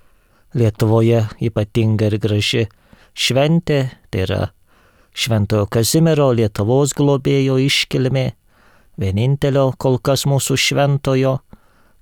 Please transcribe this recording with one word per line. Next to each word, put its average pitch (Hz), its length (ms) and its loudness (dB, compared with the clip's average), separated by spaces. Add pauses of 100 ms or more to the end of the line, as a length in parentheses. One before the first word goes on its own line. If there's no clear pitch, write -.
(540)
Lietuvoje 113 720 2 (160)
ypatinga 110 720 0
ir 107 100 -2
graži 104 440 -2 (440)
šventė, 147 720 0 (240)
tai 92 220 -4
yra 98 140 -2 (680)
Šventojo 107 560 0
Kazimiero, 147 640 2
Lietuvos 117 640 0
globėjo 139 640 0
iškilmė, 131 720 -2 (680)
vienintelio 131 760 0
kol 131 240 0
kas 135 320 0
mūsų 135 400 0
šventojo. 135 680 0 (600)